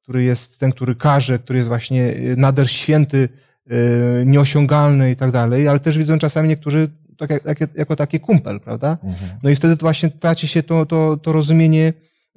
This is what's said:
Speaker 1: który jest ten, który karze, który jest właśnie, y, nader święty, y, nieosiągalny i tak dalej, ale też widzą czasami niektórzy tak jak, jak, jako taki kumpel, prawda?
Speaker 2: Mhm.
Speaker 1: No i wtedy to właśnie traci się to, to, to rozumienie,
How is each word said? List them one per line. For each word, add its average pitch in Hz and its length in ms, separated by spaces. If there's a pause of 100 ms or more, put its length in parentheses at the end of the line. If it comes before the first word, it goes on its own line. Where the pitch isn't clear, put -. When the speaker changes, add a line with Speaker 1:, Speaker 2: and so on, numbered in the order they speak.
Speaker 1:
który 127 220
jest - 360
ten, 131 120
który 127 240
karze, 131 440
który 127 200
jest 117 100
właśnie, 120 340
y, 123 340
nader 135 340
święty, 143 580 (420)
y, 120 540
nieosiągalny 143 840
i 123 40
tak 127 160
dalej, 123 360
ale 143 120
też 151 180
widzą 156 220
czasami 156 300
niektórzy 156 400 (280)
tak 147 120
jak, 147 160
jak, 151 300
jako 151 200
taki 151 240
kumpel, 107 400
prawda? 135 440
Speaker 2:
Mhm. 92 280 (120)
Speaker 1:
No 139 60
i 147 60
wtedy 165 220
to 160 80
właśnie 160 240
traci 160 380
się 151 160
to, 160 220
to, 156 320
to 156 140
rozumienie, 160 640 (440)